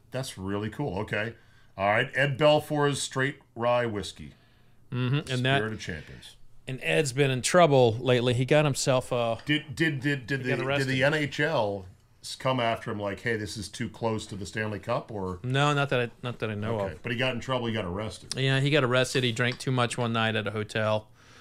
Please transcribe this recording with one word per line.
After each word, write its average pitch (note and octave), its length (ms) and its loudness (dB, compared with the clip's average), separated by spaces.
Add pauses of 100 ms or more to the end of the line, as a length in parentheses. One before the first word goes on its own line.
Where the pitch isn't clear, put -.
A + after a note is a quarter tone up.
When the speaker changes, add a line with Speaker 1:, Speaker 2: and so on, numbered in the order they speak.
(120)
Speaker 1:
That's C3 260 -8
really G2+ 320 -4
cool. G2 300 -6
Okay. G#2+ 340 -4 (440)
All F#2+ 120 2
right. A#2 240 4
Ed C3+ 240 2
Belfour's D3+ 640 4
Straight C3+ 380 -2 (160)
Rye A#2+ 320 2
Whiskey. F#2 460 -8 (580)
Speaker 2:
Mm-hmm. B2+ 400 0
And B2+ 140 0
that C3+ 120 4
Speaker 1:
Spirit A2 160 -2
of A2 60 -10
Champions. - 560 -12 (320)
Speaker 2:
and C3+ 160 -8
Ed's D#3+ 300 0
been C3+ 180 2
in B2+ 100 -2
trouble C3+ 580 6
lately. B2 340 4
He B2+ 120 2
got D3+ 200 6
himself B2+ 460 0
a A#2 340 0
Speaker 1:
Did, D3 300 -2
did, D3+ 260 0
did, C#3 260 -2
did C3+ 140 -2
Speaker 2:
he B2 80 -4
got B2+ 100 0
Speaker 1:
the, C3 40 -2 (140)
did C3+ 100 0
the C3 160 0
Speaker 2:
arrested. - 0 -
Speaker 1:
N C#3+ 100 4
H D3 260 -2
L A2 460 0 (380)
s-, - 120 -10
come C3 240 0
after A#2 320 -2
him G#2 80 -6
like, G2+ 220 -6
"Hey, A#2 160 0
this G#2 200 -6
is G2+ 120 -8
too - 200 -6
close A2+ 380 -4
to - 80 -12
the G2 100 -10
Stanley G#2+ 340 -6
Cup," B2 320 -6
or? F#2 320 -6
Speaker 2:
No, C#3+ 300 2
not C#3+ 160 0
that C3+ 120 2
I, A#2+ 100 -2 (120)
not B2 160 -8
that A2 100 -4
I G#2+ 60 -4
know G#2+ 260 -2
Speaker 1:
Okay. G2 120 -4
Speaker 2:
of. - 100 -14
Speaker 1:
But A#2+ 80 -4
he A#2+ 60 -2
got B2+ 180 0
in A#2 40 -6
trouble. B2 280 -2
He A2+ 60 -2
got A2 120 -2
arrested. G2+ 500 -6
Speaker 2:
Yeah, C3+ 240 2
he C#3 120 2
got D3 120 6
arrested. B2+ 400 2
He B2 80 0
drank B2 280 -2
too - 120 -2
much A#2+ 260 0
one A#2 160 -2
night A2 220 2
at A2 120 -2
a G2+ 40 -4
hotel. G#2+ 560 -2 (340)